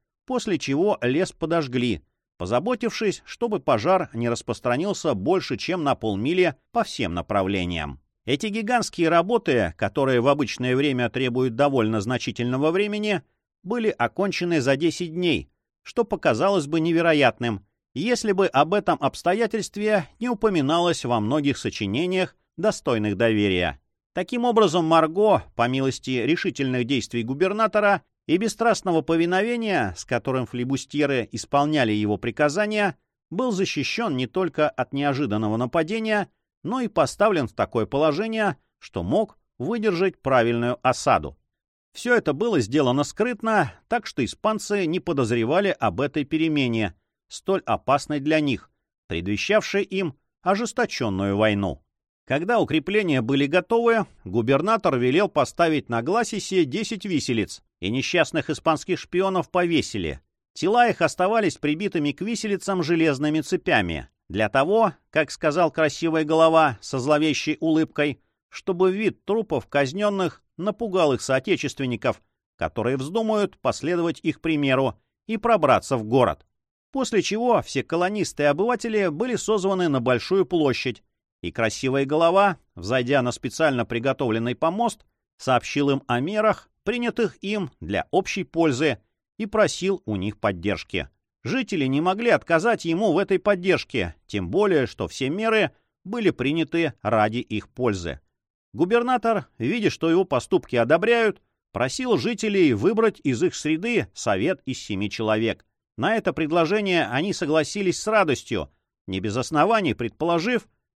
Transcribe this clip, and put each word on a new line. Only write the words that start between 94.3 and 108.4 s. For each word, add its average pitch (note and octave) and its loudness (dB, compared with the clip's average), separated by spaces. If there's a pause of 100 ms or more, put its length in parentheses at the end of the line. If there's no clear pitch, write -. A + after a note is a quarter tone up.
более, D#3+ 2
что F#2+ -6
все C3+ -4
меры G#3+ 0 (320)
были G3+ 0
приняты D#3 -2 (100)
ради G#2+ 2
их A2 -6
пользы. F#2 -2 (580)
Губернатор, A3+ 0 (100)
видя, F3 0
что - -4
его E3+ 4
поступки - -2
одобряют, F#3 2 (300)
просил G3+ -2
жителей G3 2
выбрать G3+ 0
из B2+ 0
их F3 0
среды E3 -2
совет A2 -2
из C3 -6
семи G2+ -4
человек. A2 -2 (320)
На F#3+ 0
это G3 -2
предложение E3 0
они D#3 -2
согласились D#3+ -2
с - -8
радостью, D3 0 (380)